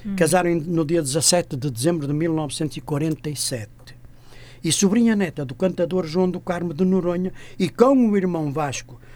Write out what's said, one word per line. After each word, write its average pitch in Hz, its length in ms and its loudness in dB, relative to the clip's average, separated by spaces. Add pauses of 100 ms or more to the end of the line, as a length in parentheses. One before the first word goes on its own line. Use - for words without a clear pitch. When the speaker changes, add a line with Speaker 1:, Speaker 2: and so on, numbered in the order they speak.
Speaker 1:
Hum. 202 120 -8
Speaker 2:
Casaram 175 320 4
em, 170 100 2
no 165 240 0
dia 165 180 0
dezassete 156 540 0
de 135 160 -4
dezembro 143 340 -2
de 139 80 -2
mil 160 200 0
novecentos 156 420 -4
e 151 60 -10
quarenta 151 480 -4
e 147 80 -8
sete. 110 340 -6 (920)
E 156 120 0
sobrinha 220 420 4
neta 165 300 -2
do 127 100 -10
cantador 180 500 0
João 165 240 2
do 180 120 -4
Carmo 175 320 -4
de 151 100 0
Noronha 185 480 2 (260)
e 185 120 2
com 269 260 6 (140)
o 208 80 2
irmão 170 340 0
Vasco 143 480 -6 (160)